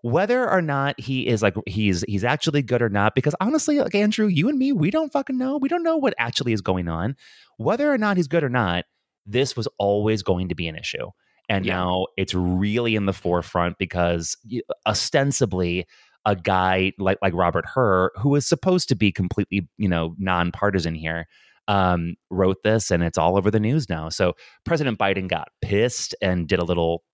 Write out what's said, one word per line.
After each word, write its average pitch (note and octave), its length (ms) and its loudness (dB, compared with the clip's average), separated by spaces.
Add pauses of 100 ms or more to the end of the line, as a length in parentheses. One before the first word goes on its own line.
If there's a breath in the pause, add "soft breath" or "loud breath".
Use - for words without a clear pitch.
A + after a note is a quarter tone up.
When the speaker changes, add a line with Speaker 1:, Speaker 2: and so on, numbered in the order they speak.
Speaker 1:
whether G3+ 440 2
or F#3 140 4
not C#3+ 380 0
he C3 260 -4
is, A2 160 2
like, G2+ 140 2 (100)
he's, F#2+ 420 0
he's G2+ 160 -2
actually C#3+ 380 0
good A#2+ 220 0
or A2+ 60 0
not, G2+ 260 2
because D3 260 0
honestly, D4 380 0
like, - 160 0
Andrew, G#3+ 320 2
you F3 200 2
and C#4+ 120 0
me, C4+ 140 2
we F3 180 2
don't D#4 200 -2
fucking C4+ 280 -4
know. C4+ 180 -2
We C#4 120 -2
don't F4 120 0
know E4 160 0
what C4+ 220 0
actually A#2 340 -2
is G2+ 80 0
going F2+ 260 -2
on. E2+ 280 -2 (420 loud breath)
Whether A#3 340 0
or C4+ 60 2
not G#3 200 0
he's E3+ 100 0
good D#3 160 0
or C3 60 0
not, F#2+ 360 0 (440)
this A#2+ 280 0
was A2 100 -4 (100)
always G#2 460 2
going F2+ 240 0
to E2+ 80 -4
be E2 140 -6
an D#2 80 -10
issue. - 320 -8 (400)
And F#2+ 160 -2
Speaker 2:
Yeah. F#2 100 -2
Speaker 1:
now F2+ 300 0 (100)
it's F#2+ 180 -4
really G#2 600 0
in G#2 120 0
the G2 40 0
forefront F2 680 -2
because F2 600 -2 (120)
y-, A#2+ 120 -6 (240)
ostensibly G2 1000 0 (400 soft breath)
a G#2 100 2
guy F#2 640 2
like, G2 240 0
like F#2+ 120 2
Robert E2+ 320 2
Hur, F#2+ 520 2
who C#3 180 2
is C#3+ 100 0
supposed F3+ 440 0
to B2+ 60 2
be G2 160 2
completely, F#2 560 -2 (100)
you G#2+ 120 0
know, E2 280 0
nonpartisan F2+ 760 0
here, D#2+ 320 -6 (400 soft breath)
um, F2+ 480 2 (140)
wrote F#2+ 340 0
this, A2 280 2
and E2+ 120 2
it's E2+ 140 -2
all F2 200 4
over G2+ 140 2
the A2 80 2
news B2 300 -2
now. D#3+ 200 -4
So F2+ 240 0 (300 loud breath)
President C#3+ 340 -2
Biden G2 300 -2
got E2 220 -6 (120)
pissed - 600 -2
and F2+ 260 0
did F2+ 120 0
a F2 60 0
little E2+ 380 0 (100)